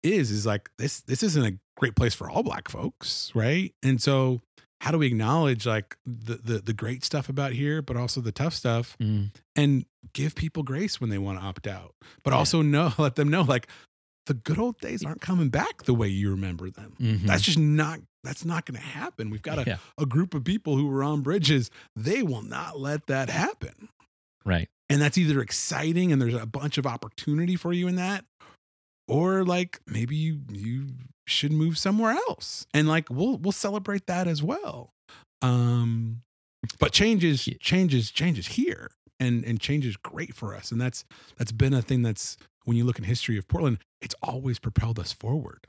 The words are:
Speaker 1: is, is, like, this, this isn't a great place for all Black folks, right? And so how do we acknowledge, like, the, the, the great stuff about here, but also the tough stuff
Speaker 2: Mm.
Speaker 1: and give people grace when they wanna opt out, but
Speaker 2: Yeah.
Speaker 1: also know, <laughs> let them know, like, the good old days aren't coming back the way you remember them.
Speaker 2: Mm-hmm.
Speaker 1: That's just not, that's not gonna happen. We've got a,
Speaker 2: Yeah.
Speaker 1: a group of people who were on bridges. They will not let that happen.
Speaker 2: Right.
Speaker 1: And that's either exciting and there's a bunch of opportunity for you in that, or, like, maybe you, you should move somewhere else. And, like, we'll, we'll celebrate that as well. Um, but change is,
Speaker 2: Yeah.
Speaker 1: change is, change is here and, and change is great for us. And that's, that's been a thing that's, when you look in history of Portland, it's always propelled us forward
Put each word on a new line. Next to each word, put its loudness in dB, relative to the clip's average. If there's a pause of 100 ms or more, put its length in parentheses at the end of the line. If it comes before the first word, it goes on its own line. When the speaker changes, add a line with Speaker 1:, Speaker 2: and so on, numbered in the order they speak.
Speaker 1:
is, 2
is, 0
like, -2
this, -4
this -2
isn't 2
a -2 (200)
great 0
place 2
for -10
all 0
Black -4
folks, -8
right? 0 (100)
And 2
so 2 (400)
how -2
do 2
we 4
acknowledge, 2
like, -2 (100)
the, -8
the, -4
the -4
great -6
stuff -2
about -2
here, -2
but -6
also -2
the -4
tough -2
stuff 0
Speaker 2:
Mm. 0 (260)
Speaker 1:
and 4 (280)
give -2
people -2
grace -4
when 0
they 0
wanna -4
opt -10
out, -10 (280)
but 2
Speaker 2:
Yeah. 6
Speaker 1:
also 4
know, 4
<laughs> -2
let 2
them 2
know, 4
like, 2 (600)
the 0
good -2
old -2
days -6
aren't -8
coming 2
back -2
the 4
way 2
you 0
remember -4
them. -18
Speaker 2:
Mm-hmm. 2
Speaker 1:
That's 4
just 4
not, 4 (240)
that's -10
not -4
gonna -10
happen. -10
We've -8
got -4
a, -2
Speaker 2:
Yeah. -2 (220)
Speaker 1:
a 0
group 0
of -4
people 0
who 2
were 0
on 0
bridges. 2 (240)
They 0
will -2
not -8
let -4
that 0
happen. -4 (560)
Speaker 2:
Right. 0 (200)
Speaker 1:
And 4
that's 4
either 4
exciting 0
and 4
there's 2
a -4
bunch -4
of -2
opportunity -4
for -4
you -2
in -2
that, -4 (840)
or, 2
like, 0
maybe -2
you, -2 (120)
you -6 (380)
should 0
move 2
somewhere 2
else. -4
And, 6
like, 2
we'll, 0
we'll -2
celebrate -2
that 0
as 0
well. -6 (520)
Um, 2 (560)
but 4
change 6
is, 4
Speaker 2:
Yeah. -4
Speaker 1:
change 4
is, 2
change 0
is -8
here -2 (300)
and, 2
and -2
change 0
is -4
great -10
for -8
us. -12
And -2
that's, -4 (320)
that's -6
been 4
a 2
thing 2
that's, -2 (280)
when 2
you 4
look 0
in -6
history -2
of -10
Portland, 2 (240)
it's -8
always -4
propelled 0
us -6
forward -6